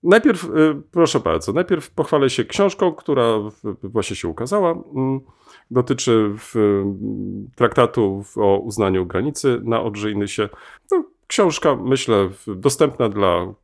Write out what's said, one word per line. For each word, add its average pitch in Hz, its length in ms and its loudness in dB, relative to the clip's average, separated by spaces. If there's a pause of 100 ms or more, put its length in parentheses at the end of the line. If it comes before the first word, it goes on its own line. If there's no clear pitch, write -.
Najpierw, 214 420 4
e, - 40 -10 (420)
proszę 160 300 2
bardzo, 80 320 -2
najpierw 175 380 -2
pochwalę 147 400 2
się 123 140 -2
książką, 190 480 0
która 117 460 0
w, 104 440 -8
właśnie 101 340 -4
się - 120 -6
ukazała. 165 420 -2 (240)
Mm, 135 260 -2 (500)
dotyczy 120 680 2
w, - 160 -18 (1000)
traktatu 117 680 2
w, - 140 -12
o 101 200 2
uznaniu 98 480 0
granicy 120 580 -2
na 113 180 0
Odrze 104 280 -4
Inysie. 101 380 -4 (420)
No, 370 140 0 (220)
książka, 156 500 2
myślę, 113 520 0
w, 95 320 -12
dostępna 131 480 0
dla 92 380 0 (180)